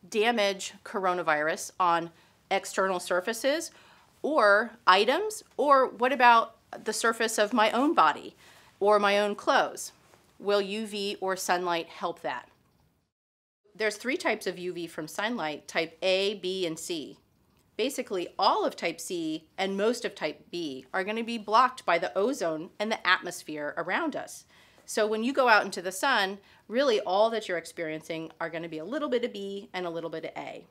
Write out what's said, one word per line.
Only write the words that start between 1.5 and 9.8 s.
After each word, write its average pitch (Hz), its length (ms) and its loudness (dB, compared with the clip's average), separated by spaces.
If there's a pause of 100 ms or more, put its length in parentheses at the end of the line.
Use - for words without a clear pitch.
on 170 300 2 (380)
external 190 520 0
surfaces 233 720 -2 (500)
or 226 480 4 (160)
items? 262 560 4 (140)
Or 269 320 4
what 240 240 0
about 233 420 6 (300)
the 214 80 -4
surface 226 460 0
of 208 140 2
my 220 200 4
own 277 200 2
body - 440 2 (420)
or 208 220 6
my 202 180 4
own 208 160 0
clothes? - 560 0 (480)